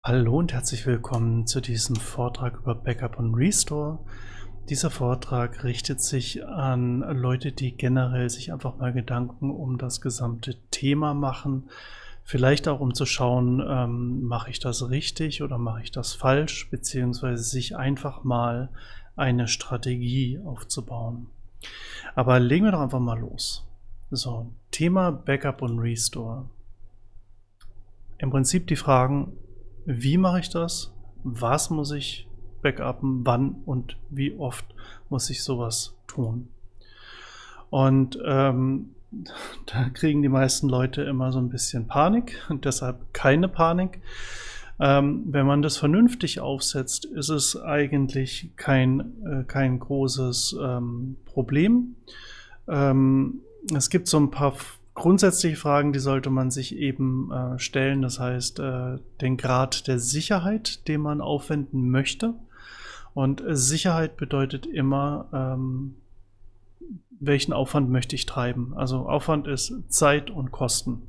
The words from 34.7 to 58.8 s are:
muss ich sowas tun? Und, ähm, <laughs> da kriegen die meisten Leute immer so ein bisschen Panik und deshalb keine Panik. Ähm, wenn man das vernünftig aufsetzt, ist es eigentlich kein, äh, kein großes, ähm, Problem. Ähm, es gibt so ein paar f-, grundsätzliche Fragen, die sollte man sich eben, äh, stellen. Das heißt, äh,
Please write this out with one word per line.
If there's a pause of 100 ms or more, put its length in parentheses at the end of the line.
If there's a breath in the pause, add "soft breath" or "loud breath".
muss
ich
sowas (100)
tun? (1200 loud breath)
Und,
ähm, (200)
<laughs>
da
kriegen
die
meisten
Leute
immer
so
ein
bisschen
Panik
und
deshalb
keine
Panik. (800 loud breath)
Ähm,
wenn
man
das
vernünftig
aufsetzt,
ist
es
eigentlich
kein, (120)
äh,
kein
großes,
ähm,
Problem. (720 loud breath)
Ähm, (340)
es
gibt
so
ein
paar
f-, (140)
grundsätzliche
Fragen,
die
sollte
man
sich
eben,
äh,
stellen.
Das
heißt,
äh, (220)